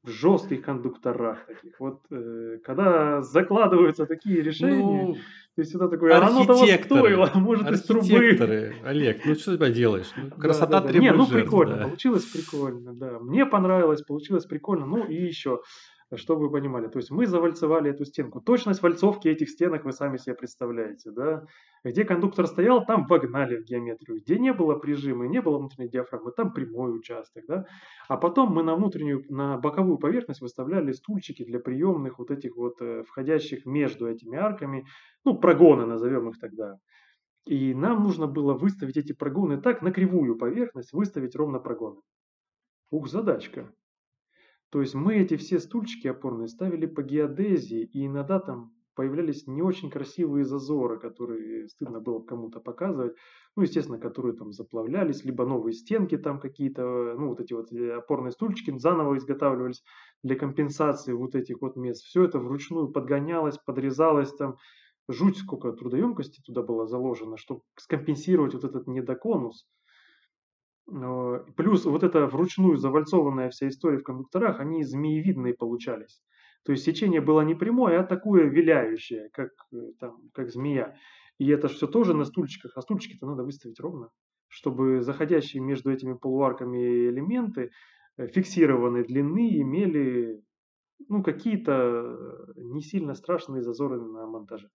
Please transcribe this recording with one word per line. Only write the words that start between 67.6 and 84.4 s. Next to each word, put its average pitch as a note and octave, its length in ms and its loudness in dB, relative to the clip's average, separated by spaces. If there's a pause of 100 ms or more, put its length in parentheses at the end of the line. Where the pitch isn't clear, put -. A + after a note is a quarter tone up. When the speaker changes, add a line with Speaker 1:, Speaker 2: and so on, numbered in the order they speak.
Speaker 1:
скомпенсировать D3+ 800 -2
вот B2+ 100 -8
этот - 220 -10
недоконус. B2+ 760 -6 (1300)
Э, B2+ 540 -8 (120)
плюс F#3 300 4
вот D#3 180 0
эта D#3+ 240 4
вручную F3 500 2
завальцованная C#3 720 0
вся C#3 180 -6
история C#3 300 -2
в - 60 -8
кондукторах, C3+ 560 -4
они D#3 240 -6
змеевидные C#3+ 720 -2
получались. A#2 680 -8 (420)
То D3 80 -4
есть C3 120 -2
сечение D#3+ 380 0
было D#3 200 6
не D#3+ 140 2
прямое, G#3 440 2
а F#3 40 0
такое F#3 420 4
виляющее, A#2+ 880 0
как, B2+ 180 -10 (220)
э, B2 40 -12 (220)
там, A#2 180 -14 (160)
как B2 160 -10
змея. B2+ 460 -4 (440)
И C3+ 100 2
это D3 180 4
ж C#3+ 60 -2
все D3 140 -4
тоже G3+ 260 2
на D3 120 0
стульчиках, - 520 -8
а C3 40 -10
стульчики-то - 460 -8
надо C3 160 -8
выставить C3+ 360 -14
ровно, C#3+ 300 -12 (380)